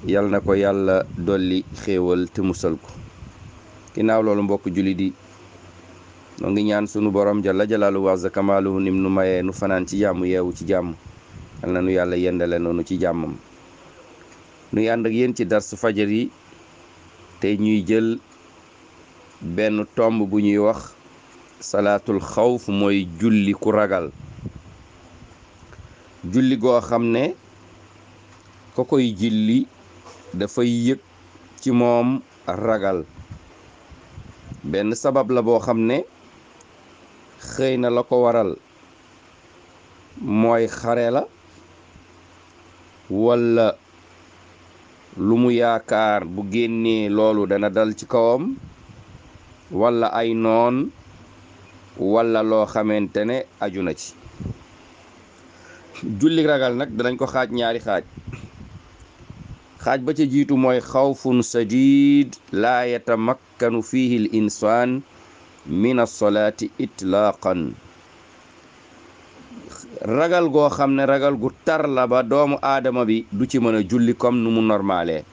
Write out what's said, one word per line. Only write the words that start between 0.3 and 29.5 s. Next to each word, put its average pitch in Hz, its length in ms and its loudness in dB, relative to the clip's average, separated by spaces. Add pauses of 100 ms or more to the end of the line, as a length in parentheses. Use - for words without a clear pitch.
na 101 80 2
ko 98 160 0
Yàlla 98 480 2 (160)
dolli 92 460 0 (180)
xéewal 90 480 0
te - 80 -8
musal 90 400 -2
ko. - 80 -20 (1120)
Ginnaaw 110 240 2
loolu, 104 240 0
mbokk 101 240 -2
jullit 95 300 -2
yi, 95 100 -2 (1300)
noo 92 160 -4
ngi 107 160 0
ñaan 104 160 0
sunu 104 240 -2
Boroom 101 320 2
jalla 98 240 0
jalaaluhu 101 400 0
wa 95 80 4
azza 92 160 -2
kamaaluhu, 98 480 0
nim 95 240 0
nu 95 80 0
mayee 92 320 2
nu 92 80 -2
fanaan 92 400 -2
ci 95 80 -4
jàmm, 92 240 0
yeewu 90 320 -2
ci - 160 -12
jàmm, 90 240 -2 (720)
yal 92 80 -4
na 90 80 0
nu 92 80 0
Yàlla 90 240 0
yendale 87 480 -2
noonu 85 240 -2
ci 95 140 -6
jàmmam. 82 340 -4 (1400)
Nuy 107 160 0
ànd 113 200 0
ak 113 60 0
yéen 123 220 0
ci 123 100 -4
dars 104 300 -2
fajar 104 320 0
yi, 110 240 0 (1120)
tey 101 160 0
ñuy 107 320 2
jël 113 300 0 (1200)
benn 107 460 -2 (100)
tomb 113 320 2
bu 104 160 0
ñuy 101 160 4
wax 110 320 0 (680)
salaatul 101 600 0
xawf, 117 480 0
mooy 101 400 0 (100)
julli 104 380 2
ku - 160 -2
ragal. 95 380 0 (2000)
Julli 127 400 2
goo 123 240 4
xam 117 260 0
ne 135 220 0 (1400)
ka 127 80 0
koy 127 320 2
julli 110 480 2 (720)